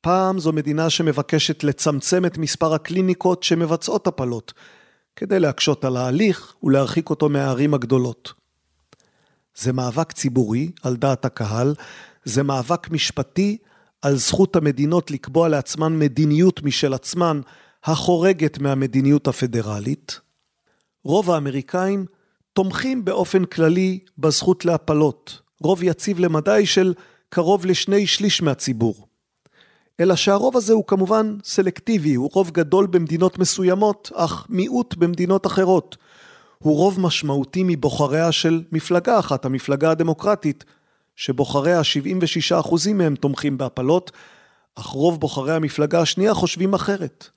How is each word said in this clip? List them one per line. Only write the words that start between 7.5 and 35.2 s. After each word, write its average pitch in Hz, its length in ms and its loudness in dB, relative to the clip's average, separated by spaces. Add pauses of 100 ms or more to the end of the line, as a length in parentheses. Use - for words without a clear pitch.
הגדולות. 123 580 -2 (1200)
זה 131 160 -2
מאבק 127 400 -4
ציבורי, 127 580 0 (120)
על 127 140 -4
דעת 131 280 0
הקהל, 120 500 -2 (500)
זה 123 180 -2
מאבק 139 480 -2
משפטי 180 680 -2 (440)
על 143 140 2
זכות 185 400 2
המדינות 151 540 0
לקבוע 165 380 0
לעצמן 156 500 -2
מדיניות 151 640 2
משל 135 320 -2
עצמן, 160 460 -2 (440)
החורגת 160 720 2
מהמדיניות 135 720 2
הפדרלית. 117 920 -6 (840)
רוב 180 260 0
האמריקאים 175 760 -2 (460)
תומכים 220 520 -2
באופן 190 400 0
כללי 180 540 2 (200)
בזכות 160 460 0
להפלות, 151 760 0 (200)
רוב 170 220 0
יציב 180 360 -2
למדי 180 480 2
של 185 280 2 (340)
קרוב 180 380 2
לשני 196 400 2
שליש - 360 0
מהציבור. 120 640 -2 (960)
אלא 180 160 4
שהרוב 220 400 2
הזה 220 160 2
הוא 220 140 4
כמובן 208 580 0
סלקטיבי, 185 680 0
הוא 127 180 0
רוב 190 180 2
גדול 170 360 2
במדינות 175 520 0
מסוימות, 190 760 0
אך - 340 -4
מיעוט 240 460 -2
במדינות 175 520 0